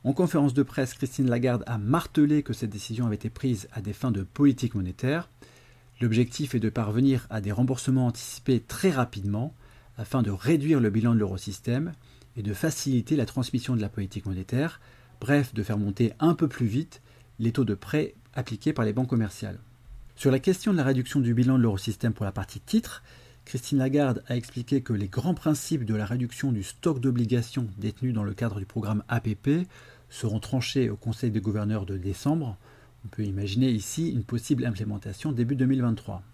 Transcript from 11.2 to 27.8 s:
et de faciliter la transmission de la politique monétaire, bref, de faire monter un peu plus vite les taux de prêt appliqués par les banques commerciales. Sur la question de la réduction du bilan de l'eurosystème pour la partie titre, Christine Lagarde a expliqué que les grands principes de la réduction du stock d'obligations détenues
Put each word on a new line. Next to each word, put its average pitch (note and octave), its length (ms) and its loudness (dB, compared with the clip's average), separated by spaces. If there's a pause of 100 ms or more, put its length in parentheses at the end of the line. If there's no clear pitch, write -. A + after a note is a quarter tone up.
et A2+ 60 -8
de G#2 100 -2
faciliter C#3+ 640 0
la B2 80 2
transmission B2 500 -2
de A2 60 2
la G2+ 80 -2
politique G2+ 380 -6
monétaire, B2 520 -2 (400)
bref, C#3 340 2
de G#2+ 100 -2
faire G#2 160 -2
monter G#2 400 0
un E3 160 4
peu D#3+ 120 2
plus B2 200 0
vite B2 340 -4 (380)
les A2+ 120 2
taux B2 140 2
de G#2 100 0
prêt - 380 -2 (200)
appliqués A#2+ 380 -2
par C3+ 140 0
les G#2+ 80 0
banques B2+ 160 0
commerciales. G#2+ 500 -2 (560)
Sur - 160 2
la C3 80 4
question F#3+ 320 0
de F#3 60 4
la C#3+ 80 2
réduction C3 340 2
du A#2+ 140 4
bilan B2 240 4
de B2 60 6
l'eurosystème A2 500 0
pour - 100 -6
la G2 80 -2
partie - 300 -8
titre, - 420 -2 (400)
Christine - 340 -4
Lagarde C3+ 500 2
a B2 80 -2
expliqué B2 460 -2
que B2 120 -4
les G#2 140 0
grands C3 260 -2
principes D3+ 520 -2
de G#2+ 100 0
la G#2 100 -2
réduction B2 460 -2
du G#2 120 0
stock C#3+ 360 -2
d'obligations A#2+ 680 0 (100)
détenues A2 360 -2